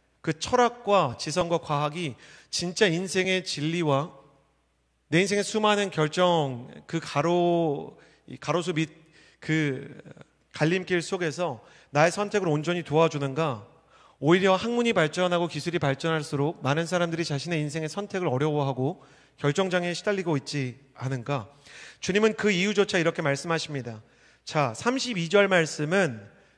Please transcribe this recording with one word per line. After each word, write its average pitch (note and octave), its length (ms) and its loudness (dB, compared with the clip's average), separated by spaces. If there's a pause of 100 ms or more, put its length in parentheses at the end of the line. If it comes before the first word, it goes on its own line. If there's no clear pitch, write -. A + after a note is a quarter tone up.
(200)
그 D#3+ 180 -4
철학과 G3+ 800 2
지성과 E3+ 400 -2
과학이 D3+ 560 -2 (360)
진짜 F3+ 360 0
인생의 F#3 580 0
진리와 D#3 680 0 (960)
내 D#3+ 120 4
인생의 G3+ 240 2
수많은 G#3 460 2
결정, D3+ 800 0 (160)
그 D#3+ 160 -6
가로-, E3+ 960 0 (280)
이 B2+ 100 -14
가로수 E3 360 -2
밑 D#3 320 -4 (360)
그 D3+ 540 -2 (600)
갈림길 F3 480 0
속에서 D#3+ 580 -4 (300)
나의 D#3 200 4
선택을 G3+ 380 -2
온전히 D#3 340 0
도와주는가? C#3+ 840 0 (540)
오히려 F#3 340 4
학문이 A#3 380 0
발전하고 F3 560 0
기술이 E3 300 -4
발전할수록 D3+ 840 -2
많은 D3 240 0
사람들이 E3+ 380 -2
자신의 D#3 360 -4
인생의 D3+ 280 -4
선택을 G3 400 -4
어려워하고 C#3 760 -2 (320)
결정장애에 F3 560 0
시달리고 F3 460 0
있지 B2+ 400 -6 (160)
않은가? C3 560 -6 (500)
주님은 G#3+ 340 2
그 G#3+ 160 2
이유조차 G3 480 2
이렇게 E3 220 0
말씀하십니다. C#3 840 -4 (420)
자, C#3 300 0
삼십이 A#3+ 540 -2
절 G3+ 200 6
말씀은 D#3 760 0 (340)